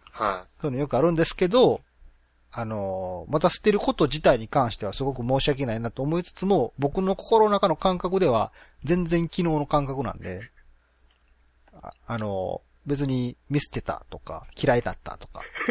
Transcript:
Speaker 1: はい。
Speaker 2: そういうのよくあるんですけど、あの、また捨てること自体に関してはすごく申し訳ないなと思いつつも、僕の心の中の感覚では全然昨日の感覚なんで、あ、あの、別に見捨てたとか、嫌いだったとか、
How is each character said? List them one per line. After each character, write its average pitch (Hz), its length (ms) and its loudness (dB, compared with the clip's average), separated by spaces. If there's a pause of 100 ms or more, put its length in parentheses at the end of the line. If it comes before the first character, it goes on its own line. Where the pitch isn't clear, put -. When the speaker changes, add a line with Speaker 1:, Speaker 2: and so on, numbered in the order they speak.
(100)
Speaker 1:
は 95 340 -2
い。 - 60 -20 (100)
Speaker 2:
そ 156 80 -2
う - 40 -4
い - 20 -4
う - 20 -4
の 135 40 -2
よ 143 80 -2
く 120 100 2
あ 131 40 4
る 175 100 6
ん - 20 2
で 160 100 4
す - 120 -6
け 185 120 2
ど、 185 320 4 (680)
あ 117 140 -6
の、 95 640 -6
ま 143 120 0
た 180 80 4
捨 - 140 -6
て 214 80 4
る 202 80 4
こ 254 160 0
と 165 120 2
自 147 160 -2
体 139 160 6
に 110 100 -10
関 123 240 2
し - 40 -10
て - 100 -6
は 95 60 -4
す 135 120 -6
ご 135 100 -2
く 120 120 -6
申 131 140 2
し - 80 0
訳 135 180 0
な 113 80 -2
い 113 60 -4
な 117 120 -6
と 131 100 -6
思 156 160 0
い 175 60 -4
つ - 80 -20
つ - 140 -6
も、 165 320 2
僕 143 220 0
の 190 140 2
心 220 320 4
の 208 60 4
中 196 160 2
の 156 80 0
感 185 220 0
覚 185 220 0
で 185 60 4
は 113 260 2 (300)
全 175 220 0
然 170 200 0
昨 - 120 -8
日 180 80 0
の 151 220 0
感 143 200 0
覚 135 160 -4
な 110 100 -4
ん - 60 -10
で、 92 320 -10 (1200)
あ、 - 200 -18 (140)
あ 117 120 -6
の、 95 440 -4 (220)
別 143 220 -2
に 123 300 -2 (120)
見 143 120 2
捨 - 100 -8
て - 120 -6
た - 280 -6
と - 80 -14
か、 - 280 -12 (140)
嫌 123 160 4
い 120 60 0
だ 90 100 -6
っ - 100 -12
た - 140 -12
と - 120 -18
か、 - 140 -18 (280)